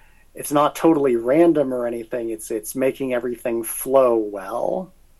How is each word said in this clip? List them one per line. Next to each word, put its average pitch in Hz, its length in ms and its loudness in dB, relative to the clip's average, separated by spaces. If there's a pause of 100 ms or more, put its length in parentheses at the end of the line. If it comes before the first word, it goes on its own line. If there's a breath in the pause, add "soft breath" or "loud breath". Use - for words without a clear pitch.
(360 soft breath)
it's - 160 -10
not 147 240 2
totally 143 400 4
random 143 580 4
or 123 140 -4
anything. 117 420 -6
It's, 110 220 -10
it's 110 240 -6
making 131 380 -2
everything 123 500 -4
flow 131 520 2
well. 104 800 -4 (260)